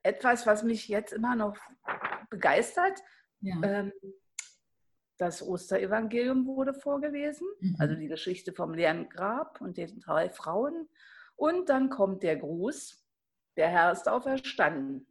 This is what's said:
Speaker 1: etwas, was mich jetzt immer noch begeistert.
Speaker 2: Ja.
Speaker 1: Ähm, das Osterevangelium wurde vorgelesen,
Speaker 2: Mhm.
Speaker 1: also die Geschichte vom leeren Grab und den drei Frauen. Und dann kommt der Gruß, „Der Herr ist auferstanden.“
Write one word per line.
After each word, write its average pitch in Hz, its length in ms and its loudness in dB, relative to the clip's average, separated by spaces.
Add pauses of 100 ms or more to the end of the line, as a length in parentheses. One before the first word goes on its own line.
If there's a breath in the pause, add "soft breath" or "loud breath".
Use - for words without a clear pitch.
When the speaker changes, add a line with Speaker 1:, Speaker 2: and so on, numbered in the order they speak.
Speaker 1:
etwas, 240 420 4
was 214 180 6
mich 226 240 0
jetzt 214 260 -2
immer 233 220 0
noch 208 220 -2 (720)
begeistert. 220 720 2 (420 soft breath)
Speaker 2:
Ja. 190 220 -2
Speaker 1:
Ähm, 202 280 0 (1300)
das 170 240 -2
Osterevangelium 214 1040 0
wurde 269 280 -2
vorgelesen, 285 760 -4 (120)
Speaker 2:
Mhm. 190 200 0
Speaker 1:
also 151 160 2
die 156 120 -6
Geschichte 180 460 -6
vom 165 200 -4
leeren 165 360 2
Grab 220 520 -6
und 190 160 -8
den 175 220 -10
drei 165 300 0
Frauen. 285 580 -4 (480 loud breath)
Und 349 340 0
dann 269 200 4
kommt 196 340 0
der 160 140 2
Gruß, 170 680 -6 (520)
„Der 165 120 6
Herr 175 220 6
ist 190 180 -2
auferstanden.“ 165 1000 0